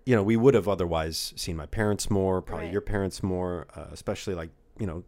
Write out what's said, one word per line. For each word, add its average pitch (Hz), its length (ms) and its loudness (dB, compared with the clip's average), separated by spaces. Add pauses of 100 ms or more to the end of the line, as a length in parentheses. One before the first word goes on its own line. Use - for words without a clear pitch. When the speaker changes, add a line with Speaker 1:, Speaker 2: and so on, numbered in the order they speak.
Speaker 1:
you 127 100 6
know, 101 80 4
we 113 120 4
would 117 180 8
have 98 140 4
otherwise 82 680 -2
seen 85 200 -6
my 76 100 -8
parents 104 440 -2
more, 95 320 2
probably 82 240 -8
Speaker 2:
Right. 85 60 -8
Speaker 1:
your 101 100 0
parents 98 400 -2
more, 90 440 -4 (100)
uh, 80 160 -12
especially, 98 420 -6
like, 82 160 -8 (280)
you 107 80 -4
know, 87 220 -8